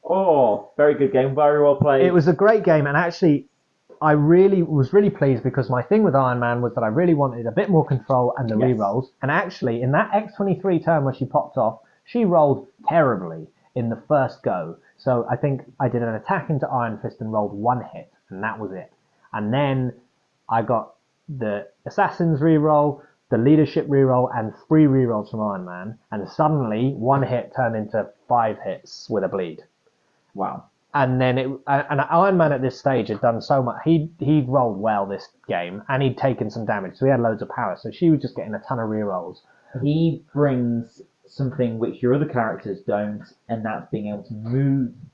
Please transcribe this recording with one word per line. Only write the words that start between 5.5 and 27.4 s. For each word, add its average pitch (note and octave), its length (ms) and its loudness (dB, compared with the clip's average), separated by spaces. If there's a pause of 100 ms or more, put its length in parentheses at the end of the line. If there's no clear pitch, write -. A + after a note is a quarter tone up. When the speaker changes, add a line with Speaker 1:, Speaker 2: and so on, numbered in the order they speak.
Speaker 2:
my B2 140 0
thing G#3+ 180 2
with E3+ 140 2
Iron B2+ 240 2
Man A#2+ 240 0
was A#2 100 -2
that A#2+ 100 -2
I A2 40 0
really E3+ 260 2
wanted B2+ 320 -2
a A2+ 60 -4
bit G3 180 -2
more D#3+ 160 4
control B2 540 0
and B2 100 -4
the A2 80 0
Speaker 1:
Yes. B2+ 220 2
Speaker 2:
rerolls. G#2+ 300 -2 (120)
And C3+ 80 -4
actually, C#3+ 540 -2
in B2+ 80 0
that F#3+ 200 0
X G#3+ 260 -2
twenty-three F#3+ 420 0
turn D#3+ 260 0
where C3 80 -2
she C3 120 -4
popped - 320 -4
off, A2+ 240 -2 (220)
she A#3+ 220 -2
rolled D3+ 400 2 (220)
terribly F#2 580 0 (300)
in A#2+ 140 -2
the A2+ 180 -6
first C3+ 340 0
go. F2 340 -4 (220)
So B2 340 -2
I C3 40 0
think C#3 280 -4 (160)
I D3+ 100 0
did A#2 140 -2
an A2+ 100 -4
attack F3+ 380 -6
into D3 180 -2
Iron A#2 300 -4
Fist - 220 -10
and A2 120 -8
rolled G#2 200 -2
one A2+ 280 -2 (120)
hit, - 180 -18 (180)
and F#2+ 140 -10
that A2 160 -6
was G2+ 120 -8
it. F#2 200 -14 (420)
And G#2+ 180 -4
then C3+ 420 0 (540)
I A#2 140 0
got A2+ 320 -4 (340)
the A2 400 -6 (200)
Assassin's E3+ 520 0
reroll, D3 600 2 (280)
the A#2+ 100 0
Leadership C#3+ 480 4
reroll, C3 500 2
and A2 160 -6 (140)
three D#3 180 6
rerolls A#2+ 460 2
from A2 100 -6
Iron G2 240 -4
Man, F2+ 320 -14 (140)
and G2+ 180 -8
suddenly C3+ 640 0
one C3 300 2
hit A#2+ 320 -4